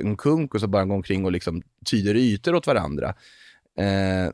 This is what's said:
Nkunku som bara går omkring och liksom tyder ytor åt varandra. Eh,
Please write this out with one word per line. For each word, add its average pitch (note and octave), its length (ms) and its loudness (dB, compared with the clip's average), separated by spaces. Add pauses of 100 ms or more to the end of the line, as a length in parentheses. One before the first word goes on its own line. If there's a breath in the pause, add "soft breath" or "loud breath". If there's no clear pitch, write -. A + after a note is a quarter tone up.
Nkunku C#3 560 0
som G2+ 120 -2
bara G2 140 2
går G2 100 -2
omkring F#2+ 300 -2
och F#2 60 0
liksom F2 300 -4 (240)
tyder G#2 300 2
ytor B2 400 2
åt - 120 0
varandra. D2 400 0 (720 soft breath)
Eh, F#2+ 540 0